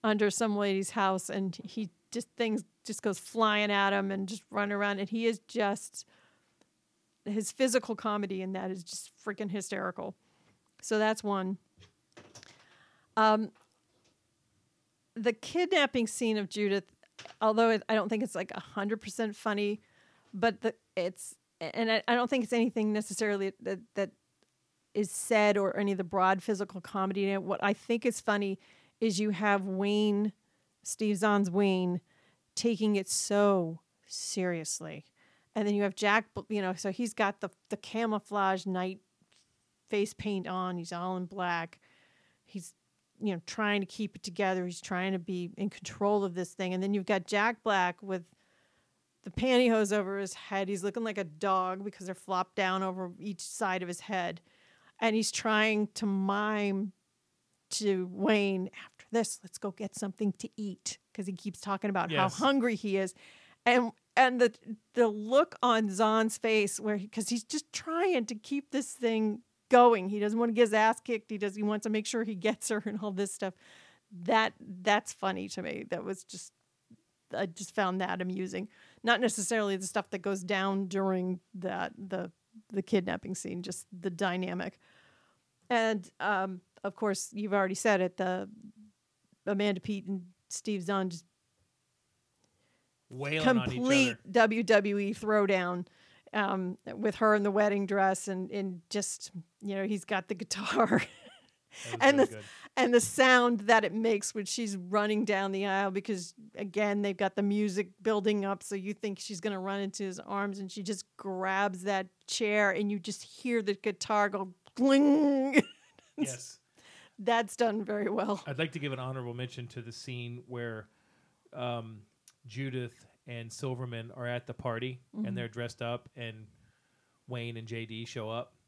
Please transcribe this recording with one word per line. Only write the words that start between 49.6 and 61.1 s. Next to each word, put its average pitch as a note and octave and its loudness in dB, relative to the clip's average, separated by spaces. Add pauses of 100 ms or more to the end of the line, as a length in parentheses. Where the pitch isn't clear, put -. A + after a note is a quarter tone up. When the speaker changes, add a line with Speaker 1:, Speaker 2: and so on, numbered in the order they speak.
Speaker 1:
over G3 -2
his G3 -6
head. G3 -4
He's F#3+ -2
looking G#3+ -2
like G#3 -4
a G3 -2
dog F#3 -2
because G3 -10
they're F#3 -6
flopped F#3 -4
down F#3+ 0
over F#3 -4 (100)
each G3 -8
side F#3 -2
of F3+ -6
his F3 -8
head. F3 -4 (600)
And A3+ 2
he's A3 0
trying G#3+ 2
to A3+ -4
mime G3 0 (800)
to F#3+ 0
Wayne, G3 2 (140)
"After - -20
this, A3+ 0
let's - -18
go G3+ -6
get - -8
something G3+ -2
to - -10
eat," G3+ -8 (140)